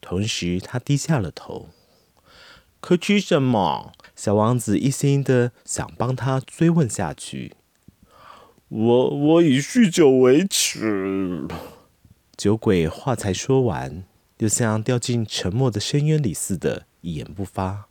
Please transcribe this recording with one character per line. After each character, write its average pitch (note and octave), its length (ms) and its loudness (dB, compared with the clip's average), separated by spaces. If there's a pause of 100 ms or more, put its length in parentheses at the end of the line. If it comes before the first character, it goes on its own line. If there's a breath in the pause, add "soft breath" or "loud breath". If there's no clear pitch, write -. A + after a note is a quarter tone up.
同 F#2 200 -4
时 F2+ 380 -2
他 - 180 -10
低 C#3+ 180 -2
下 D3 220 0
了 F2 140 -4
头。 - 380 -16 (1080 soft breath)
“可 - 160 2
耻 G3+ 220 0
什 F3 240 0
么？” F#2+ 500 0 (220 soft breath)
小 - 200 -2
王 A2 240 2
子 G#2 200 0
一 A#2+ 120 0
心 C#3 340 0
地 B2 280 0 (120)
想 - 320 -8
帮 B2 180 -2
他 C3 240 -4
追 - 300 -2
问 E3 200 2
下 F#2 260 -6
去。 - 400 -14 (1120 loud breath)
“我， A#2+ 400 2
我 D3 340 4
以 C#3 180 4
酗 G#3+ 300 4
酒 D#3+ 200 6
为 C3 360 6
耻。” F#2+ 1000 -2 (880 loud breath)
酒 G2+ 180 2
鬼 F#2+ 320 2
话 G#2 300 -4
才 G2 160 -4
说 C3 300 0
完， D#2+ 420 -6 (340)
又 A2 80 -2
像 G#2+ 360 0
掉 B2 160 0
进 A#2 280 -2
沉 - 260 -4
默 B2+ 180 0
的 G#2 100 -4
深 D3 260 -2
渊 D#3 160 2
里 A2+ 120 -2
似 - 240 -6
的， - 280 -4 (140)
一 E2+ 140 -8
言 C#2 100 -8
不 G2 180 -12
发。 G2 480 -6